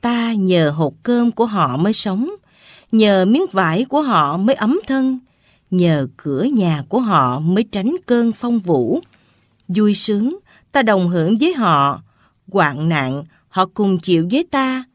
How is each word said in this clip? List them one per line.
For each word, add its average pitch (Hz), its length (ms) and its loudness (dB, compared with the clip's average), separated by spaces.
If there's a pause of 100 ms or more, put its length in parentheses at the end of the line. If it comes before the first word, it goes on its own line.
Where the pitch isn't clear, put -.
Ta 233 320 -2
nhờ 185 380 2
hột 151 320 -2
cơm 240 280 0
của 226 160 -2
họ 180 300 -2
mới 185 160 0
sống, 214 380 -4 (640)
nhờ 208 320 4
miếng 269 280 2
vải 190 320 2
của 277 180 -2
họ 165 340 0
mới 214 180 2
ấm 277 320 0
thân, 262 320 0 (520)
nhờ 165 360 2 (100)
cửa 139 260 -4
nhà 180 460 0
của 233 120 -2
họ 143 400 0
mới 180 240 0
tránh 214 320 -4 (100)
cơn 233 260 0
phong 240 280 -4
vũ. 170 400 0 (680)
Vui 208 260 0
sướng, 220 420 -2 (360)
ta 277 100 2
đồng 196 260 2
hưởng 175 300 0
với 330 160 0
họ, 147 480 0 (500)
hoạn 156 360 0
nạn, 143 360 -2 (240)
họ 185 260 -2
cùng 196 240 0
chịu 170 340 0
với 311 180 0
ta. 262 340 -2 (100)